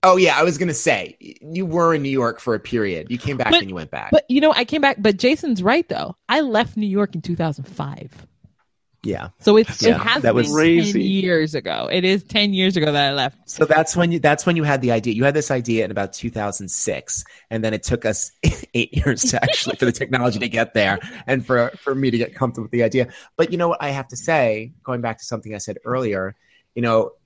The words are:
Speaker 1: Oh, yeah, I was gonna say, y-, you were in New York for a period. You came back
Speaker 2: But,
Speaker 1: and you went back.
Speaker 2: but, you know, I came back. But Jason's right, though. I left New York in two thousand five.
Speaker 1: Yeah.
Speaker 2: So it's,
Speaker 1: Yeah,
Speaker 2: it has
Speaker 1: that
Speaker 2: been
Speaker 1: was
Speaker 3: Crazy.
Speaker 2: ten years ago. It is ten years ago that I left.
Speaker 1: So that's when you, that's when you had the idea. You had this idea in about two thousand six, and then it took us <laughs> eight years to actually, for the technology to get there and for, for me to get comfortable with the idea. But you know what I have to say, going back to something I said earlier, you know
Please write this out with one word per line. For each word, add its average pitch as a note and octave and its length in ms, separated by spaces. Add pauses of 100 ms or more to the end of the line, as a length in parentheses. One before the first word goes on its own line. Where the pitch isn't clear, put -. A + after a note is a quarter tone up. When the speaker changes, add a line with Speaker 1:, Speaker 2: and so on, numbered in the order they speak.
Speaker 1:
Oh, F#3 140
yeah, E3+ 200
I D3 60
was E3 160
gonna E3+ 160
say, G2+ 460
y-, - 220
you E3 220
were E3 300
in D3 80
New C#3 60
York B2 320
for A2+ 160
a - 20
period. G2+ 500
You A#2+ 100
came C#3 180
back A#2+ 160
Speaker 2:
But, F4 80
Speaker 1:
and G3+ 100
you F#3 60
went D#3 160
back. G#1 180
Speaker 2:
but, D4+ 180
you B3+ 120
know, D4+ 120
I B3 120
came D4+ 160
back. C#4 180
But G3+ 180
Jason's B3 460
right, C4 260
though. - 280 (120)
I C#4 120
left A#3 360
New G#3 120
York G3 260
in D#3 80
two E3+ 140
thousand D#3 300
five. - 440 (960)
Speaker 1:
Yeah. F#2+ 220 (120)
Speaker 2:
So G#3 160
it's, - 260
Speaker 1:
Yeah, - 140
Speaker 2:
it - 40
has A#3 220
Speaker 1:
that A#2 80
Speaker 2:
been A2+ 60
Speaker 1:
was B2 160
Speaker 3:
Crazy. E3 400
Speaker 2:
ten G3 100
years F3+ 520
ago. B1+ 360
It F3+ 140
is F#3+ 200
ten G#3 300
years F#3 220
ago D3+ 160
that C#3+ 200
I - 20
left. C#3 340
Speaker 1:
So - 160
that's D#3 320
when E3+ 160
you, E3+ 60
that's D3 280
when F3 100
you D#3+ 80
had C#3+ 180
the B2 100
idea. A2+ 220
You A#2 100
had C#3+ 100
this D3+ 160
idea A#2 340
in F#2 60
about G2 220
two - 180
thousand G#2 400
six, - 540 (260)
and A2+ 140
then A2 80
it G#2+ 100
took A#2 220
us - 280 (200)
<laughs> - 220
eight - 200
years - 360
to - 120
actually, - 340
for - 80
the A#2+ 80
technology B2 460
to A#2+ 100
get A2+ 260
there G2 240 (280)
and B2+ 200
for, B2 320
for C#3 160
me C3+ 160
to A#2+ 80
get A#2 160
comfortable A#2+ 300
with G#2+ 80
the A#2+ 100
idea. A#2+ 260 (280)
But D#3+ 160
you F3 60
know E3+ 100
what E3 140
I D3 80
have C3+ 180
to - 80
say, A#2+ 560 (100)
going B2 180
back A#2 180
to - 60
something G#2+ 300
I G2+ 40
said G2 260
earlier, G#2+ 500 (400)
you A#2+ 80
know A2+ 300 (140)